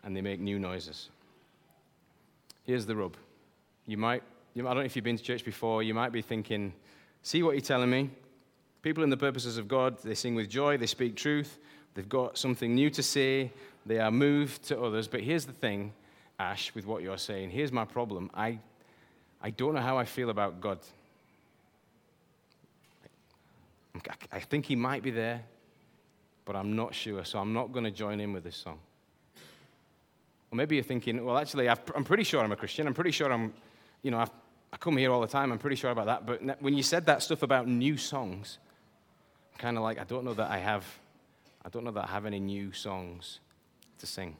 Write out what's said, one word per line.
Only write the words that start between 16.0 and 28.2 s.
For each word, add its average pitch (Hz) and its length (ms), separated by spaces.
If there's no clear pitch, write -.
Ash, 95 380
with 104 100
what 101 160
you're 95 160
saying. 95 340
Here's 135 200
my 117 140
problem. 101 480
I, 110 260
I 107 100
don't 131 220
know 139 80
how 131 160
I 123 60
feel 120 260
about 101 300
God. 95 200
I, - 40
I 98 60
think 147 260
he 139 100
might 127 260
be 127 100
there, 113 320
but 101 120
I'm 101 200
not 113 200
sure, 101 280
so 95 160
I'm 104 140
not 120 180
gonna 117 200
join 104 280
in 104 140